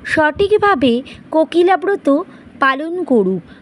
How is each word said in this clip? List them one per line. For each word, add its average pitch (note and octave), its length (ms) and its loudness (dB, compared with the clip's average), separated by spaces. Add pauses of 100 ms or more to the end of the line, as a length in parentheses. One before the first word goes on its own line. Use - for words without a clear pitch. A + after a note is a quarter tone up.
সঠিকভাবে D#4 960 0 (300)
কোকিলা E4+ 460 2
ব্রত E4+ 460 0 (360)
পালন D4+ 440 -2
করুন। F#3+ 360 0 (220)